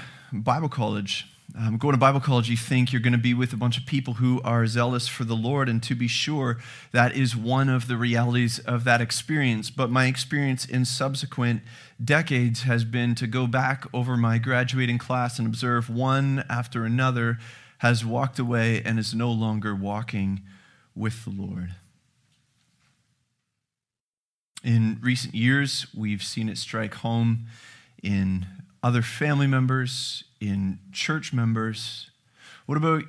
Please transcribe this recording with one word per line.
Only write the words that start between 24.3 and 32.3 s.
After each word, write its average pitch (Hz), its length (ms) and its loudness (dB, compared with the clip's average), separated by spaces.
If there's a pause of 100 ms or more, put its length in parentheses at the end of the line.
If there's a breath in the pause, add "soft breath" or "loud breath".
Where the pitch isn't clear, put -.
In 113 380 2
recent 123 340 -2
years, 135 580 0
we've 104 300 -4
seen 110 260 -6
it 101 100 -8
strike 110 360 -6
home 117 520 0 (540 loud breath)
in 95 460 0 (380)
other 120 180 4
family 139 460 0
members, 127 760 0 (180)
in 98 380 -2 (140)
church - 400 -4
members. 110 760 -2 (580 loud breath)